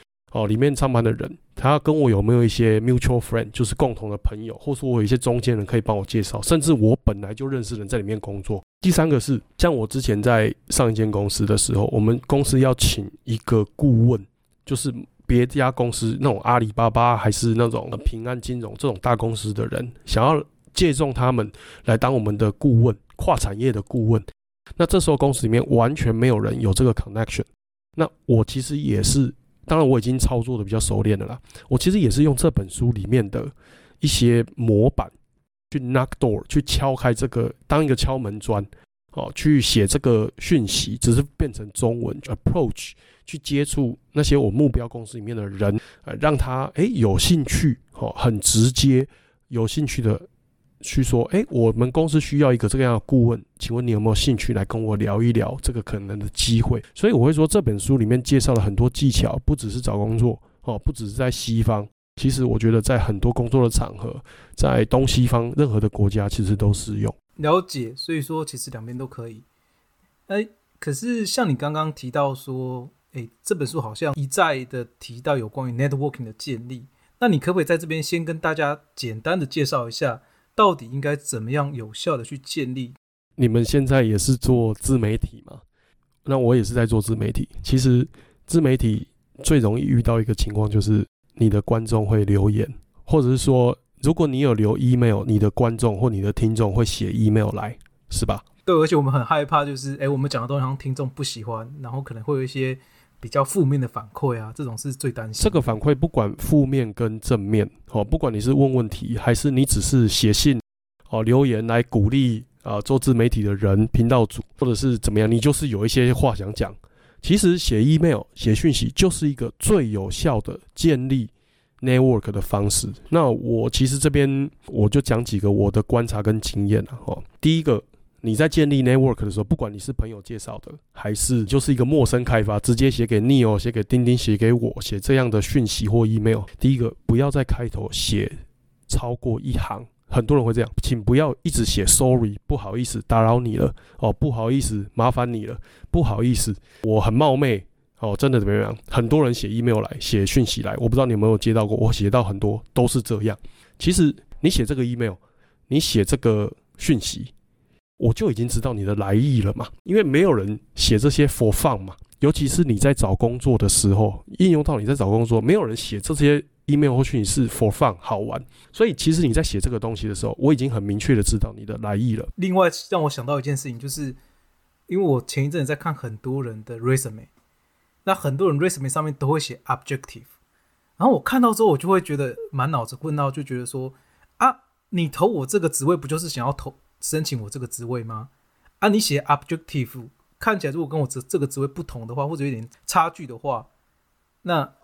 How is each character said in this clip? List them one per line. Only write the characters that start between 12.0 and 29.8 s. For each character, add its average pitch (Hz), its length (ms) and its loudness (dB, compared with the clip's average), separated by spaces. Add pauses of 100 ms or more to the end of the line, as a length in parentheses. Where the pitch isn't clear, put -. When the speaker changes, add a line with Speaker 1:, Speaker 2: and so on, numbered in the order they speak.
Speaker 1:
们 113 260 2
公 139 160 2
司 135 160 2
要 131 160 4
请 - 340 -2 (160)
一 113 140 -4
个 110 260 2 (120)
顾 120 320 4
问， 104 180 0 (380)
就 139 100 -6
是 135 180 -4 (340)
别 123 200 4
家 131 240 0
公 123 220 -2
司 113 260 -2
那 139 120 0
种 101 100 -4
阿 120 180 2
里 110 140 -2
巴 117 160 0
巴 120 280 2
还 107 140 0
是 113 240 0
那 117 140 2
种 113 220 -6 (140)
平 113 200 -4
安 123 160 -6
金 123 180 -8
融 107 200 -10
这 143 100 -4
种 104 140 -4
大 123 120 2
公 113 220 -2
司 104 160 -6
的 113 140 -4
人， 123 260 -6 (140)
想 110 180 2
要 151 180 2 (300)
借 160 220 2
重 139 180 -2
他 123 180 0
们 113 220 -2 (320)
来 113 120 4
当 127 160 2
我 131 60 2
们 107 200 -2
的 107 140 2
顾 120 300 4
问， 117 140 2 (200)
跨 165 200 0
产 98 240 -4
业 131 100 2
的 104 120 -4
顾 113 260 -2
问。 113 160 2 (520)
那 170 100 2
这 196 120 2
时 165 120 2
候 143 60 4
公 139 180 2
司 - 80 -4
里 113 80 -2
面 120 180 4
完 120 260 4
全 120 200 0
没 117 140 2
有 113 100 2
人 107 200 -2
有 101 140 2
这 95 100 2
个 120 120 4
connection。 - 500 -4 (520)
那 160 120 0 (160)
我 113 180 4
其 - 200 -4
实 147 160 -6
也 117 240 -2
是， 131 320 2 (320)
当 160 120 2
然 156 80 4